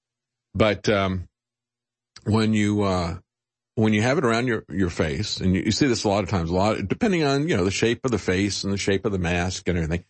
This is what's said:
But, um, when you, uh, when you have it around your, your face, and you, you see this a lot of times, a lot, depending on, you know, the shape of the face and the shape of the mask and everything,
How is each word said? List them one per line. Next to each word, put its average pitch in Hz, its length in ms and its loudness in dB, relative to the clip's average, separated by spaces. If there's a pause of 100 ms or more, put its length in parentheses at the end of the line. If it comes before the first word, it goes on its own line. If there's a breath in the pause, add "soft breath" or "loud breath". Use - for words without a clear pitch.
(540)
But, 101 340 0
um, 95 400 -2 (960)
when 110 300 2
you, 104 280 2
uh, 90 340 -2 (640)
when 110 140 4
you 104 80 2
have 131 160 2
it 175 60 -2
around 117 220 2
your, 113 220 -2
your 92 220 0
face, 87 500 -4
and 92 140 2
you, 95 80 0
you - 80 0
see 147 160 2
this 113 180 0
a 107 40 2
lot 101 140 2
of 90 80 -6
times, 85 200 -2
a 87 40 -2
lot, 98 320 0
depending 180 380 0
on, 139 240 0
you 120 80 0
know, 90 80 2
the 98 60 2
shape 113 340 0
of 131 60 -2
the 107 80 0
face 98 440 -2
and 98 100 -4
the 98 60 -4
shape 98 280 -2
of 107 60 -2
the 95 60 -2
mask 87 500 -2
and 87 100 0
everything, 80 320 -2